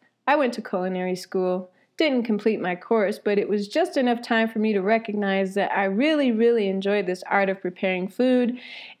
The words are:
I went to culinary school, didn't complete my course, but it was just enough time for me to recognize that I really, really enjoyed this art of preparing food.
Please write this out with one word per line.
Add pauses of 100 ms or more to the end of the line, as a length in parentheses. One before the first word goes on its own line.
(260)
I
went
to
culinary
school, (260)
didn't
complete
my
course,
but
it
was
just
enough
time
for
me
to
recognize
that
I
really,
really
enjoyed
this
art
of
preparing
food. (420)